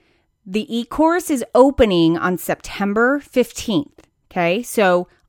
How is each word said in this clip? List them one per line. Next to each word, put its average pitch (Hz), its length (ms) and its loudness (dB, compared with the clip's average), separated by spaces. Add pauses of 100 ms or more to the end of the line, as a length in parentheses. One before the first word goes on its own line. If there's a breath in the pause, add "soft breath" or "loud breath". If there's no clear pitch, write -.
(460)
The 208 280 -4
e-course 320 560 0
is 254 140 -2 (100)
opening 208 640 4
on 180 200 -2
September 220 800 -2
fifteenth, - 880 -4 (240)
okay? 185 320 -2
So 180 460 0 (200)